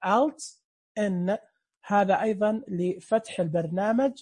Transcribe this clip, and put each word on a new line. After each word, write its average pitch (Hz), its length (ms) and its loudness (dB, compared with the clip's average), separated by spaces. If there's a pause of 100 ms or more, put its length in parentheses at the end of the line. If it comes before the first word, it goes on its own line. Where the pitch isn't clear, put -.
Alt 247 360 2 (580)
N، 190 360 0 (500)
هذا 202 360 2
أيضا 214 460 0
لفتح 185 720 -2
البرنامج 180 800 0